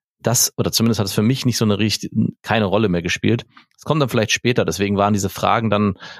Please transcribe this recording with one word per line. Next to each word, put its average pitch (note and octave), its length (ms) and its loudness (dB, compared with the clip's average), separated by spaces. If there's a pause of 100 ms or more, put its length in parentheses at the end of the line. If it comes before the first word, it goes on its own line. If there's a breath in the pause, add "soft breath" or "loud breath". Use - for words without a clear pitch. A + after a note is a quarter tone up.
(280)
das, - 300 0
oder - 140 -2
zumindest A2+ 280 2
hat G2+ 80 0
es - 60 -8
für - 80 0
mich B2 240 0
nicht A#2+ 120 0
so A#2 80 0
eine G#2 120 2
richt-, G#2 320 -2 (320)
keine G#2+ 240 0
Rolle G2+ 240 2
mehr F2 120 0
gespielt. G#2 440 -2 (320 soft breath)
Es - 60 -20
kommt D3+ 180 0
dann B2+ 80 0
vielleicht A2 220 0
später, A#2+ 340 0
deswegen G2 320 -2
waren G2+ 160 4
diese G2 160 0
Fragen G#2+ 400 0
dann G#2 280 0 (220 loud breath)